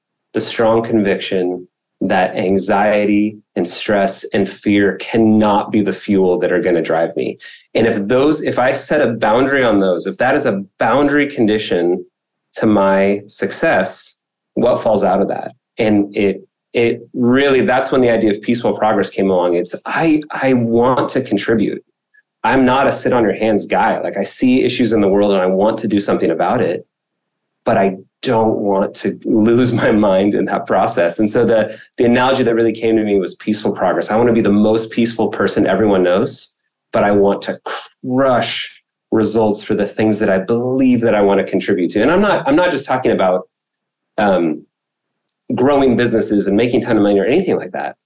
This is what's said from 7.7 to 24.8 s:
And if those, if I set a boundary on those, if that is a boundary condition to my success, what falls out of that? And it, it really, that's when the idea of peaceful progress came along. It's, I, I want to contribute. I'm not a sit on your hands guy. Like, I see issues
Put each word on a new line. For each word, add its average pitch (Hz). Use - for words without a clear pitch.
And 113
if 101
those, 139
if 123
I 127
set 151
a 120
boundary 127
on 107
those, 90
if 95
that 131
is 143
a 101
boundary 143
condition 95
to -
my 98
success, -
what 117
falls 98
out 95
of 92
that? -
And 104
it, 98
it 117
really, 131
that's 123
when 135
the 120
idea 110
of 98
peaceful 113
progress 104
came 98
along. 90
It's, 90
I, 151
I 135
want 120
to 131
contribute. -
I'm 127
not 131
a 117
sit 127
on 120
your 98
hands 107
guy. 101
Like, 90
I 101
see 127
issues 120